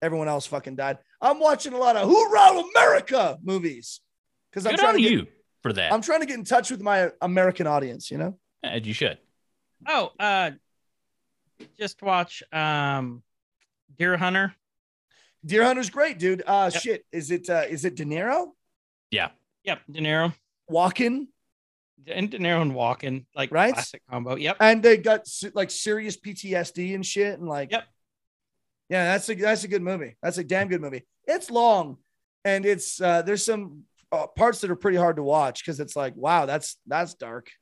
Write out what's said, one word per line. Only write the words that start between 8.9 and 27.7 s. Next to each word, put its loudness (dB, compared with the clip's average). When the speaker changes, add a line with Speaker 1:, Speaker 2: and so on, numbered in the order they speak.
Speaker 2:
should. -2
Speaker 3:
Oh, -2
uh, 0
just -8
watch, -2
um, -2
Deer 0
Hunter. 0
Speaker 1:
Deer 4
Hunter's 2
great, 0
dude. 0
Uh, 4
Speaker 3:
Yep. -4
Speaker 1:
shit. -4
Is -8
it, -4
uh, 2
is -8
it -2
De -8
Niro? -2
Speaker 2:
Yeah. -2
Speaker 3:
Yep, -6
De -10
Niro. 0
Speaker 1:
Walken? 0
Speaker 3:
And -4
De -10
Niro 2
and 0
Walken, -4
like, -4
Speaker 1:
Right? 4
Speaker 3:
classic -8
combo. -4
Yep. -4
Speaker 1:
And 6
they 10
got 0
se-, -10
like, -2
serious -4
P -16
T -8
S -4
D -6
and -6
shit, -2
and, -10
like, -6